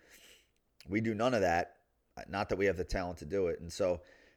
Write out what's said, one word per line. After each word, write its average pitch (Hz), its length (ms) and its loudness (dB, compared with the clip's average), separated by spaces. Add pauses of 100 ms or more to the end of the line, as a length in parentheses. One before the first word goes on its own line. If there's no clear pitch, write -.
(880)
We 107 120 2
do 113 120 0
none 120 220 2
of 104 60 4
that. 87 340 2 (520)
Not 98 220 -4
that 95 80 0
we 98 80 2
have 90 120 2
the 90 60 -2
talent 90 360 -4
to 76 60 -12
do 92 220 0
it. 82 120 -2
And 82 120 -12
so 90 300 0 (360)